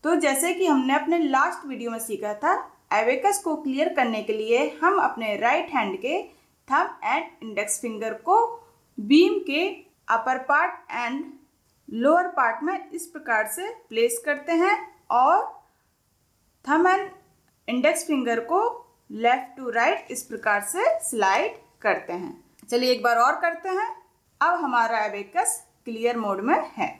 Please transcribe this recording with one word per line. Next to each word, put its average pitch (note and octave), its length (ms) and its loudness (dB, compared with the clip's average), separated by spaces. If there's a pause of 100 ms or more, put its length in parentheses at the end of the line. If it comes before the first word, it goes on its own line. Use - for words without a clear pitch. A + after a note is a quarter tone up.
तो D#4+ 120 2
जैसे D4+ 380 0
कि F#4 120 0
हमने C4+ 280 2
अपने D#4+ 260 0
last C#4+ 460 0
video A#3 260 -8
में A3+ 80 -8
सीखा G#3 360 -6
था, D4+ 180 0 (400)
abacus C4 500 2
को D#4 140 0
clear D4+ 360 -2
करने A#3 300 0
के G#3+ 100 -2
लिए A3 240 2 (200)
हम F#4+ 220 2
अपने G#3+ 380 -2
right D4+ 320 0
hand G#3 280 -2
के D4 200 -4 (500)
thumb D4 220 0 (180)
and B3+ 360 -4
index G#3 380 -4
finger A3+ 300 -6 (100)
को F4+ 140 2 (640)
beam D#4+ 440 6
के D4 200 -2 (460)
upper A#3 340 0
part D#4+ 320 2 (240)
and A#3+ 260 -6 (680)
lower D4 420 4
part B3+ 320 0
में F#4+ 260 -6
इस E4 180 -12
प्रकार A3+ 400 -2
से F#4 220 -8 (200)
place A#4 360 0
करते D4 280 -4
हैं F#4 220 4 (360)
और D4 300 4 (1200)
thumb D#4+ 220 4
and F#4+ 200 2 (600)
index D4 420 2
finger A#3+ 360 0
को F4 140 2 (600)
left B3 400 2
to A#3+ 160 -6
right C4 360 0
इस - 120 -10
प्रकार G#3 400 0
से F#4 200 -4 (200)
slide A3 520 0 (260)
करते F3 340 -2
हैं। F3+ 180 -10 (360)
चलिए B3 220 2
एक B3 120 0
बार A#3 160 4
और C#4+ 220 4
करते E4+ 280 -4
हैं। G4 180 -2 (540)
अब E4+ 180 2
हमारा A#3 460 0
abacus G3+ 560 -4 (240)
clear A#3 320 -2
mode G3+ 240 -2
में D4+ 300 0
है - 280 -6